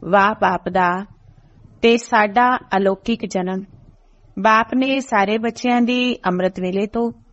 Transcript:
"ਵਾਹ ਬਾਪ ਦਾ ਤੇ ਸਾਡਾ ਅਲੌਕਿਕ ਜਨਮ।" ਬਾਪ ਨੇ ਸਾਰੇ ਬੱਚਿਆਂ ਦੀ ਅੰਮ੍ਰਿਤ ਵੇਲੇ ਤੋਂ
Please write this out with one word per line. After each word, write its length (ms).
"ਵਾਹ 300
ਬਾਪ 340
ਦਾ 380
ਤੇ 140
ਸਾਡਾ 600
ਅਲੌਕਿਕ 500
ਜਨਮ।" 380
ਬਾਪ 360
ਨੇ 260
ਸਾਰੇ 380
ਬੱਚਿਆਂ 420
ਦੀ 340
ਅੰਮ੍ਰਿਤ 460
ਵੇਲੇ 260
ਤੋਂ 260